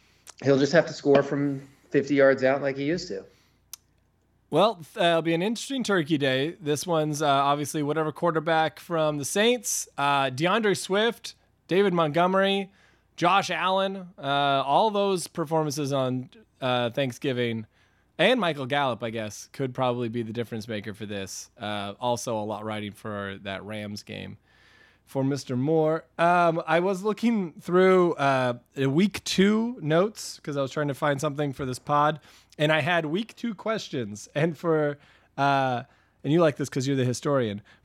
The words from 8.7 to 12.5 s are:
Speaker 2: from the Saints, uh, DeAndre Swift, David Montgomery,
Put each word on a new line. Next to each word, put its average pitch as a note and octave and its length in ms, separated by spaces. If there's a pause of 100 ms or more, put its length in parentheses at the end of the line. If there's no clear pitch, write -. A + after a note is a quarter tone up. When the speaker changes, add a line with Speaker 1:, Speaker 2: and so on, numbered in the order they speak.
Speaker 2:
from D#3 400
the C#3 60
Saints, A#3 640 (100)
uh, C#3 320
DeAndre F3+ 460
Swift, - 580 (320)
David F#3+ 260
Montgomery, F#3 800 (460)